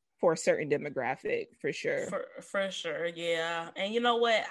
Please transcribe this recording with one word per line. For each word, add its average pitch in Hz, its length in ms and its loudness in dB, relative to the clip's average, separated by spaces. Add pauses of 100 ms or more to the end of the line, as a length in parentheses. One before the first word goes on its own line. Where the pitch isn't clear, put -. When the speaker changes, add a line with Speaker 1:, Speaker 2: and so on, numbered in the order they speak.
(200)
Speaker 1:
for 170 140 6
a 160 40 -2
certain 156 320 2
demographic, 147 880 -2
for - 160 -2
sure. 151 360 -2
Speaker 2:
For, 196 160 -4 (160)
for 196 300 -4
sure, 165 360 -4
yeah. 170 680 -2
And 196 180 -2
you 233 60 2
know 240 180 4
what? 233 340 4